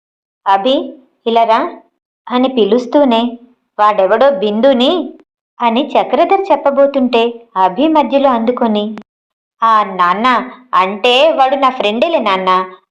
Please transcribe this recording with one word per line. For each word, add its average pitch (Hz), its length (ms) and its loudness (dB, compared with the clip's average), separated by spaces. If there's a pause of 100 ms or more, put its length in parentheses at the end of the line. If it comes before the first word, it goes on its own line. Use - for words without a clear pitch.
(460)
"అభి, 254 460 0 (340)
ఇలా 226 180 2
రా" 233 360 -2 (480)
అని 247 200 0
పిలుస్తూనే, 240 880 0 (400)
"వాడెవడో 208 520 2
బిందుని" 247 840 0 (460)
అని 233 260 -2
చక్రధర్ 320 540 0 (120)
చెప్పబోతుంటే 254 880 0 (160)
అభి 185 320 0
మధ్యలో 277 420 2
అందుకొని, 226 640 -2 (680)
"ఆ 220 220 2
నాన్న, 196 640 -2 (240)
అంటే 220 580 2
వాడు 269 240 0
నా 262 140 0
ఫ్రెండేలే 254 480 -2
నాన్న, 190 520 -2 (200)